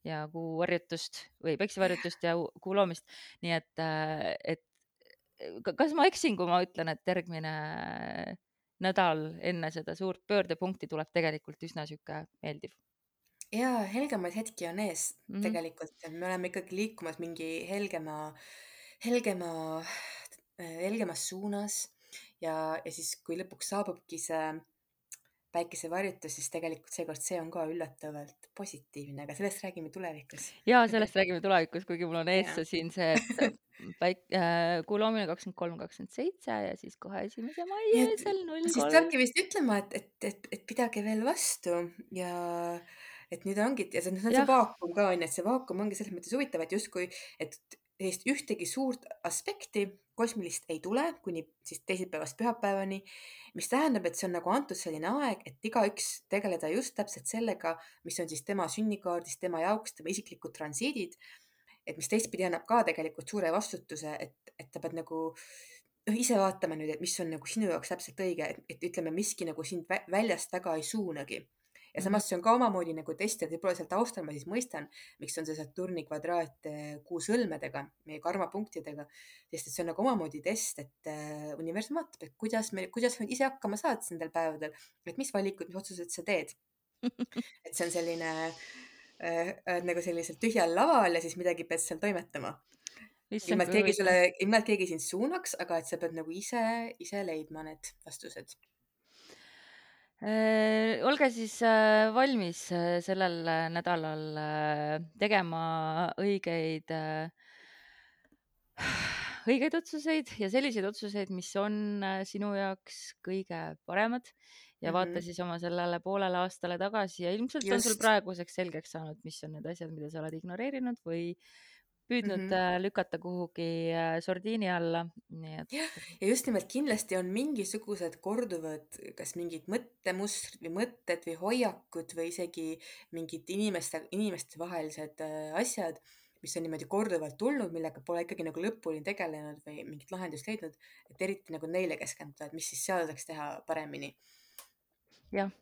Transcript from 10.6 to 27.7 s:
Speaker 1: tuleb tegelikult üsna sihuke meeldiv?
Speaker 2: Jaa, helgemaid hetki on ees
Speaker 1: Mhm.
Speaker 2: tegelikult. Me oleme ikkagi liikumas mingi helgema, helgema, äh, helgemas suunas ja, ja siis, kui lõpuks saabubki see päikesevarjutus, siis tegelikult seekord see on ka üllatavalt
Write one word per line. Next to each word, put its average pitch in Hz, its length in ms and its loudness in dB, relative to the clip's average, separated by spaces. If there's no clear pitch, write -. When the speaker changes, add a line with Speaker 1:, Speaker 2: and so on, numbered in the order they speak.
Speaker 1:
tuleb 156 180 -2
tegelikult 156 540 0
üsna 165 240 -6
sihuke 151 380 -10
meeldiv? - 380 -8
Speaker 2:
Jaa, 240 340 2
helgemaid 202 500 -2
hetki 220 320 -6
on 175 140 -4
ees 185 220 -2
Speaker 1:
Mhm. 196 220 -6
Speaker 2:
tegelikult. 165 500 -4
Me 165 180 -8
oleme 185 240 -2
ikkagi 180 260 -6
liikumas 190 440 -4
mingi 165 480 -6
helgema, 156 640 -4
helgema, 214 500 0
äh, 165 220 -12
helgemas 190 520 -2
suunas 202 480 -4
ja, 160 460 -2
ja 165 80 -8
siis, 160 240 -6
kui - 220 -6
lõpuks - 320 -8
saabubki - 480 -4
see 160 240 -2
päikesevarjutus, 170 800 -4
siis 139 160 -6
tegelikult 160 400 -6
seekord 160 320 -6
see 185 160 -2
on 165 140 -6
ka 165 160 -2
üllatavalt 151 840 -8